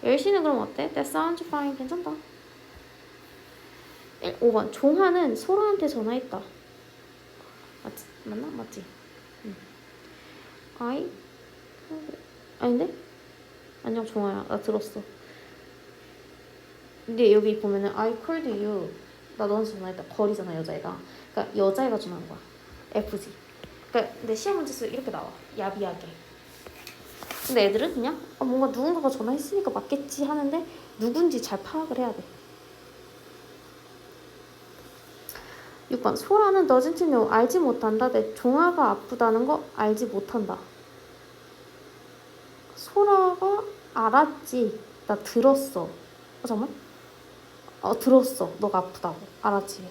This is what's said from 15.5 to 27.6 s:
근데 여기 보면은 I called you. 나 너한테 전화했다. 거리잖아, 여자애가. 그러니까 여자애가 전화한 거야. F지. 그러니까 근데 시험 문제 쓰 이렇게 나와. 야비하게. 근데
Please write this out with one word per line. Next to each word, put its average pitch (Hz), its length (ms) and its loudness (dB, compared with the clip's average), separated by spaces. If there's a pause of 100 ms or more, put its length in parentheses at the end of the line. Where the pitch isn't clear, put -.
근데 226 280 6
여기 214 260 6
보면은 202 340 0
I 220 220 0 (100)
called 320 240 -4
you. 202 400 -4 (480)
나 214 80 -2
너한테 214 260 0
전화했다. 185 320 -10 (120)
거리잖아, 202 400 -2
여자애가. 160 420 -8 (360)
그러니까 - 240 -4
여자애가 214 420 2
전화한 175 300 -10
거야. - 80 -14 (560)
F지. - 360 -6 (640)
그러니까 - 300 -2
근데 226 120 -4
시험 392 240 -2
문제 311 140 -4
쓰 - 140 -8
이렇게 262 260 -6
나와. - 180 -8 (280)
야비하게. 196 500 -6 (1400)
근데 233 180 4